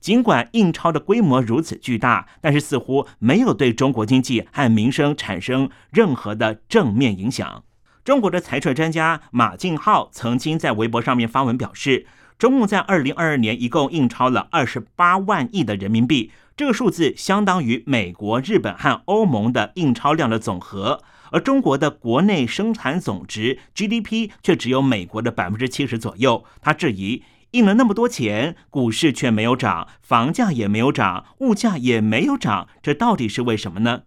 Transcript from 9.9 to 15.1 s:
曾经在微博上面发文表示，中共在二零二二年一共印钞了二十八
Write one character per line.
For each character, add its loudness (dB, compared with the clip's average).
曾 -2
经 -2
在 -2
微 0
博 -2
上 0
面 0
发 0
文 0
表 -8
示， -2
中 4
共 2
在 0
二 0
零 -2
二 -2
二 0
年 0
一 -4
共 0
印 2
钞 0
了 -2
二 2
十 -6
八 0